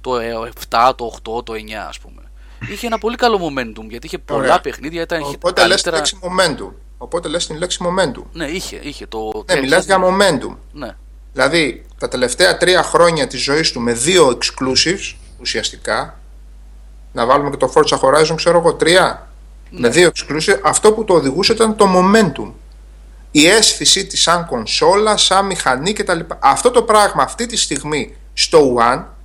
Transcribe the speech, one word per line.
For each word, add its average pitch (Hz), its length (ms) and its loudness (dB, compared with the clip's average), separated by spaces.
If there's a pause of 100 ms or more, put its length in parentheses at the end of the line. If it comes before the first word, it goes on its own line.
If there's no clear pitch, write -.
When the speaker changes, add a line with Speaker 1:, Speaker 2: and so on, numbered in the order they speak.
Speaker 1:
το, 127 180 -4
ε, 117 140 -6
ο 113 120 -8
εφτά, 117 500 0
το 123 100 -8
οκτώ, 113 380 -8
το 113 120 -12
εννιά, 107 320 -12
ας - 120 -14
πούμε. - 240 -20 (480)
Είχε 202 160 -10
ένα 226 120 -4
πολύ 240 180 -4
καλό 233 220 2
momentum, 123 500 -6
γιατί 117 180 -14
είχε 175 120 -10
πολλά 143 220 -6
Speaker 2:
Ωραία. 147 200 2
Speaker 1:
παιχνίδια, 156 420 -8
ήταν, 165 180 -4
είχε 143 140 -8
Speaker 2:
Οπότε 180 320 0
λες 196 160 2
τη 175 80 -2
Speaker 1:
καλύτερα 165 60 -2
Speaker 2:
λέξη 151 260 -4
momentum. 175 500 -2 (260)
Οπότε 165 300 -8
λες 165 180 -4
την 156 100 -10
λέξη 170 260 -6
momentum. 180 400 -2 (100)
Speaker 1:
Ναι, 165 140 -10
είχε, 165 360 -10
είχε. 139 240 -14
Το 110 120 -10
Speaker 2:
Ναι, 110 420 -4
μιλάς 156 240 0
Speaker 1:
τρία 190 120 0
εξήντα. - 20 2
Speaker 2:
για 185 400 2
momentum. 110 180 -10 (160)
Speaker 1:
Ναι. 131 240 -14 (360)
Speaker 2:
Δηλαδή, 139 540 0 (120)
τα 131 100 -6
τελευταία 131 480 0
τρία 175 260 2
χρόνια 160 440 2
της - 160 -8
ζωής 156 300 0
του 127 80 -6
με 120 120 -2
δύο 151 360 4
exclusives, 131 880 -2 (260)
ουσιαστικά, 117 760 -6 (960)
να 120 140 -2
βάλουμε 143 240 2
και 139 60 -8
το 135 180 -2
Forza 147 240 4
Horizon, 156 380 2
ξέρω 170 220 2
εγώ, 165 160 2
τρία, 160 540 2 (420)
Speaker 1:
Ναι. 180 100 -14
Speaker 2:
με 120 80 2
δύο 160 260 6
exclusives, 160 500 -2
αυτό - 280 4
που 220 120 -2
το 190 100 2
οδηγούσε 151 380 2
ήταν 220 240 0
το 202 100 4 (100)
momentum. 185 540 2 (800)
Η 151 160 6
αίσθησή 196 600 2
της - 160 -4
σαν 170 240 2
κονσόλα, 175 680 2
σαν 190 300 2
μηχανή 165 460 -2
κτλ. 190 260 -2 (200)
Αυτό - 320 4
το 247 120 2
πράγμα 202 400 4
αυτή 233 240 -4
τη 233 100 -8
στιγμή 147 600 -4 (180)
στο 139 420 2 (160)
One 160 120 -4 (200)